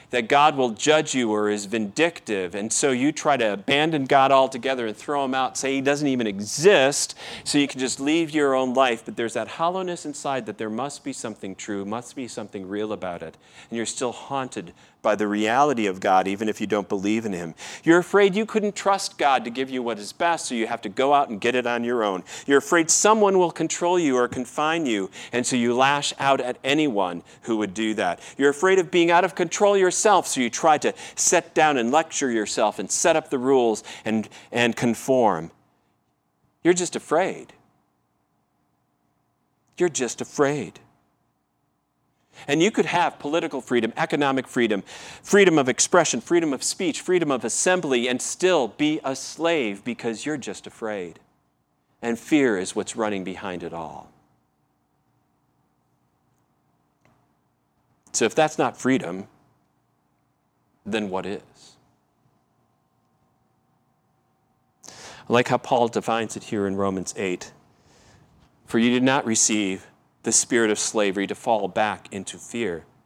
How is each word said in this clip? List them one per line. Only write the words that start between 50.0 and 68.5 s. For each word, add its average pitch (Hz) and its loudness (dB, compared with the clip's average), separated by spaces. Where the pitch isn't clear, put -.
you're 151 -4
just 107 -10
afraid. 95 -10
And 117 -4
fear 135 2
is 95 -6
what's 104 -6
running 104 -4
behind 90 -10
it 82 -10
all. 78 -14
So - 0
if 214 0
that's 156 2
not 131 0
freedom, 101 -4
then 107 -4
what 92 -6
is? - -14
I - -18
like 120 2
how 127 0
Paul 120 0
defines 113 -4
it 104 -12
here 101 -2
in 98 -2
Romans 95 -4
eight. 92 -6